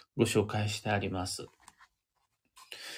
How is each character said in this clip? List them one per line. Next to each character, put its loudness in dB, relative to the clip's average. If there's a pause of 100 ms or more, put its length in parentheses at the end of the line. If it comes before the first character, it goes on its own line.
(160)
ご 6
紹 4
介 0
し -4
て -2
あ 4
り -2
ま -2
す。 -8 (1500)